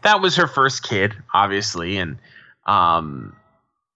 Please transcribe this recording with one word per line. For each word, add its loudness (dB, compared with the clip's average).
that 4
was 0
her 2
first -2
kid, -2
obviously, 0
and, -6
um, 0